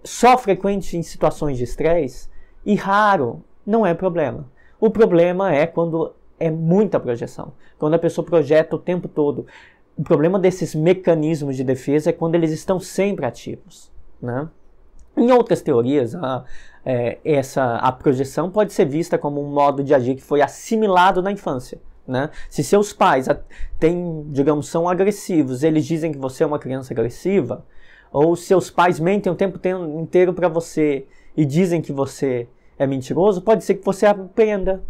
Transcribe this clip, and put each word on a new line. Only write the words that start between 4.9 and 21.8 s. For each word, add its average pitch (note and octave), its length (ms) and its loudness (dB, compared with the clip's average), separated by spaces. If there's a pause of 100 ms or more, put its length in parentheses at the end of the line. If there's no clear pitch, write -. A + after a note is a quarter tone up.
é D3+ 140 2
quando E3 460 -2 (260)
é E3 100 0
muita E3 480 2
projeção, A#2+ 540 -6 (260)
quando D3+ 180 2
a D#3+ 40 0
pessoa E3 240 -2
projeta D#3+ 540 2
o - 20 -10
tempo F3+ 300 -6
todo. C#3+ 360 -2 (520)
O D#3+ 60 -6
problema E3+ 360 2
desses F3+ 340 0
mecanismos D#3 840 0
de C3+ 60 -4
defesa C#3 460 0
é E3 40 0
quando E3 220 -2
eles D#3+ 160 2
estão F3 280 -4
sempre F#3 460 -4
ativos, - 640 -12 (300)
né? B2+ 260 -6 (720)
Em A#3+ 120 4
outras A#3+ 320 4
teorias, B2 540 0
a, B2+ 300 -6 (400)
é, A#2+ 400 -2
essa, C3 500 0
a B2+ 160 0
projeção C3+ 580 -2
pode G#3 220 0
ser G3 140 2
vista D#3+ 320 -2
como C#3+ 260 -4
um C#3+ 80 -8
modo C#3+ 320 2
de C#3 100 2
agir C3 220 2
que C3 80 -12
foi D3 180 0
assimilado F#3 800 2
na G3+ 120 -4
infância, - 460 -8 (280)